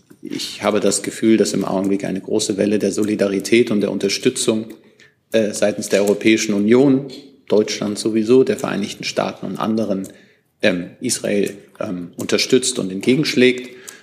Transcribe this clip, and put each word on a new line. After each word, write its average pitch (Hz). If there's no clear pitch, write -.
ich -
habe 104
das 98
Gefühl, 110
dass 101
im 98
Augenblick 98
eine 92
große 107
Welle 104
der 98
Solidarität 104
und 104
der 98
Unterstützung, 110
äh, 107
seitens 104
der 101
Europäischen 107
Union, 127
Deutschland 104
sowieso, 113
der 107
Vereinigten 101
Staaten 98
und 98
anderen, 101
ähm, 90
Israel, 104
ähm, 90
unterstützt -
und 95
entgegenschlägt. 123